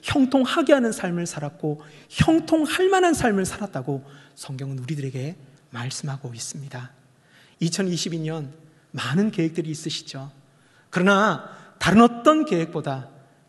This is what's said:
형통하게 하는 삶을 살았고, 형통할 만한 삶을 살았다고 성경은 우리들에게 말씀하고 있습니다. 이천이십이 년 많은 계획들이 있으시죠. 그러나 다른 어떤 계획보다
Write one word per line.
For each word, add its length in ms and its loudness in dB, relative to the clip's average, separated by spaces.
형통하게 720 2
하는 200 4
삶을 340 -4
살았고, 560 -8
형통할 800 2
만한 240 4
삶을 320 2
살았다고 600 -6
성경은 420 -10
우리들에게 580 -8
말씀하고 600 -8
있습니다. 580 -12
이천이십이 640 -4
년 320 -6
많은 400 -2
계획들이 360 -2
있으시죠. 640 -10
그러나 600 2
다른 220 8
어떤 420 6
계획보다 640 -4